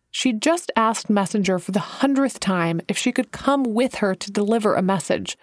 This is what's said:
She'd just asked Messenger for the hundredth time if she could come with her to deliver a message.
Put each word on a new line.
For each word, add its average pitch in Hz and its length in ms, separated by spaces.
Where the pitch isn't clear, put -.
She'd 226 280
just 339 360
asked 220 340
Messenger 196 480
for 180 140
the 190 80
hundredth 269 580
time 170 480
if 202 100
she - 140
could 254 220
come 277 320
with 240 320
her 196 180
to 190 160
deliver 208 460
a - 40
message. 185 640